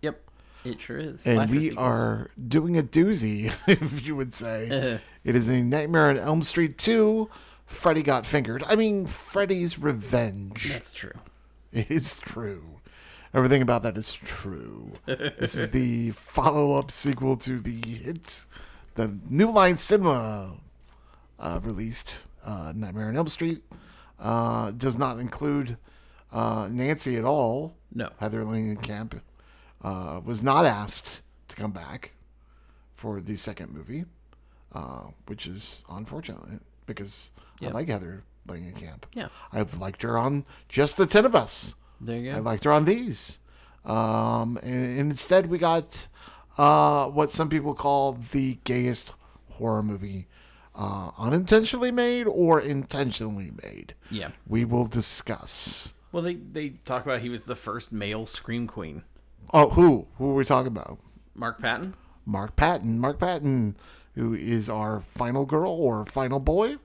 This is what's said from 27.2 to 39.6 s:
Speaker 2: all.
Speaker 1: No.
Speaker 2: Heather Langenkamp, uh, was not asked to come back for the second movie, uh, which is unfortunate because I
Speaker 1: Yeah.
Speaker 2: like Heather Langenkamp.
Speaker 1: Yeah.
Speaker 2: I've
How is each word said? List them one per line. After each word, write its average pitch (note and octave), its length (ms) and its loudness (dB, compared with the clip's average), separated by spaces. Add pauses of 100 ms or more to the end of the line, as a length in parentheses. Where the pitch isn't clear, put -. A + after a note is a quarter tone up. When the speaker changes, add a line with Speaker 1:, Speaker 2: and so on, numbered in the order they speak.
Speaker 2:
all. C#3 520 0 (180)
Speaker 1:
No. A#2 140 -6 (100)
Speaker 2:
Heather G#2+ 240 -4
Langenkamp, G3+ 800 -6 (640)
uh, F#2 400 -8
was A2 180 -6
not C#3+ 240 6
asked G#2 560 -2 (240)
to - 80 -20
come G#2+ 160 -8
back D#2+ 440 -14 (840)
for G#2 240 -8
the G2 160 -8
second F#2 360 -10
movie, G2 320 -10 (720)
uh, C2 280 -12 (240)
which - 200 -12
is F#2 440 -12
unfortunate G#2+ 720 -14 (240)
because G2+ 440 -12 (300)
I - 60 -10
Speaker 1:
Yeah. - 60 -8
Speaker 2:
like C#3+ 160 -6
Heather F#2+ 360 -8 (240)
Langenkamp. E2+ 540 -14 (100)
Speaker 1:
Yeah. A#3 160 -10 (240)
Speaker 2:
I've G#2 260 -4